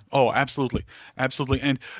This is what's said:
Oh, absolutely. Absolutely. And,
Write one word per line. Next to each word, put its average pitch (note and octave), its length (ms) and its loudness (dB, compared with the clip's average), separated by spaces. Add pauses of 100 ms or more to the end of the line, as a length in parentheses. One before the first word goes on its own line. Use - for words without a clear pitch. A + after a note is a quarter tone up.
(120)
Oh, C3 200 4
absolutely. C3+ 540 -2 (320)
Absolutely. C3 440 -2
And, C3+ 180 0 (200)